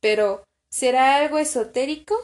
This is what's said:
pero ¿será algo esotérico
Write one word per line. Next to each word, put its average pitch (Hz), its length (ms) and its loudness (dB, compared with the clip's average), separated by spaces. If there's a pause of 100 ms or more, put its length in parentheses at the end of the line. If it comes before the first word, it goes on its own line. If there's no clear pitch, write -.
pero 208 440 0 (260)
¿será 262 460 2
algo 294 220 0
esotérico 294 840 -4